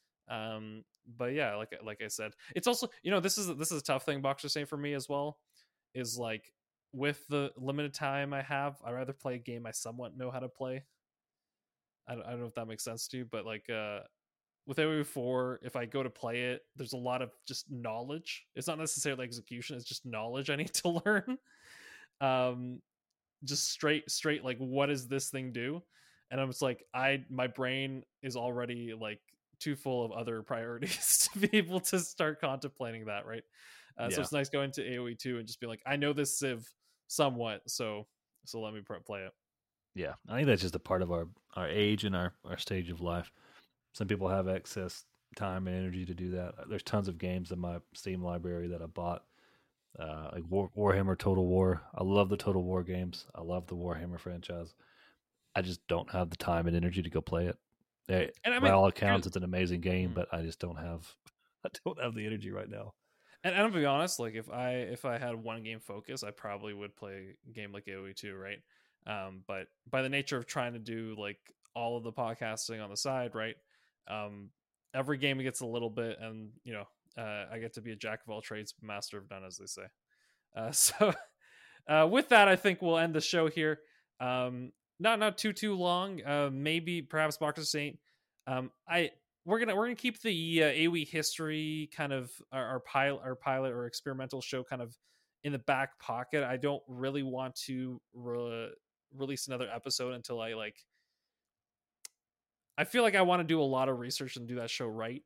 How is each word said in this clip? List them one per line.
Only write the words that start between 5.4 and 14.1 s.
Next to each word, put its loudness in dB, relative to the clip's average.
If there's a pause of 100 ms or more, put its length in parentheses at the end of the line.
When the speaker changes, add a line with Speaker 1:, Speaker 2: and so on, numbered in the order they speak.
Speaker 1:
is, -4
like, -4 (400)
with -2
the 0
limited -4
time -2
I -2
have, -2
I'd -4
rather -4
play -4
a -6
game -8
I -8
somewhat -8
know -6
how -6
to -6
play. -6 (1200)
I -6
don't, -8
I -8
don't -6
know -6
if -10
that -6
makes -8
sense -6
to -8
you, -4
but, -6
like, -8
uh, -4 (680)